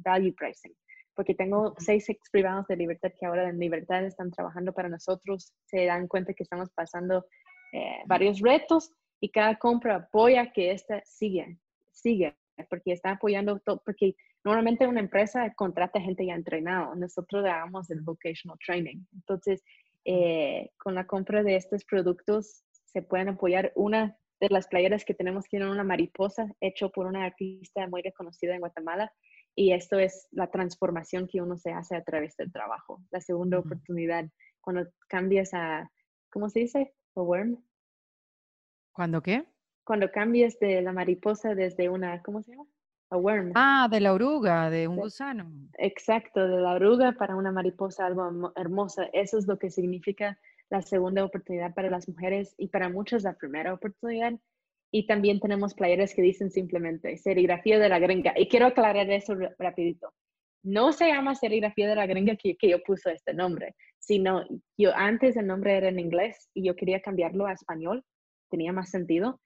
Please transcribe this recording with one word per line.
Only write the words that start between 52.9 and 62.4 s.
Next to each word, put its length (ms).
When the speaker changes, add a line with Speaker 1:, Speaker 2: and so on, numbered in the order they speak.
Speaker 1:
la 100
primera 400
oportunidad. 600
Y 140
también 340
tenemos 340
playeras 400
que 80
dicen 280
simplemente 640
serigrafía 640
de 100
la 100
gringa. 380
Y 120
quiero 180
aclarar 440
eso 240
ra-, 240
rapidito. 540
No 300
se 160
llama 260
serigrafía 540
de 80
la 100
gringa 300
que, 200